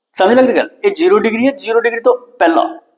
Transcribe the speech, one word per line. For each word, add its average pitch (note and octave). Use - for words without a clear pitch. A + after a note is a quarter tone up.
ਸਮਝ G3+
ਲੱਗ C4
ਰਹੀ A3+
ਗੱਲ? -
ਇਹ G3+
ਜ਼ੀਰੋ F#3+
ਡਿਗਰੀ A3+
ਆ, C#4
ਜ਼ੀਰੋ A#3
ਡਿਗਰੀ A3+
ਤੋਂ A#3+
ਪਹਿਲਾਂ। -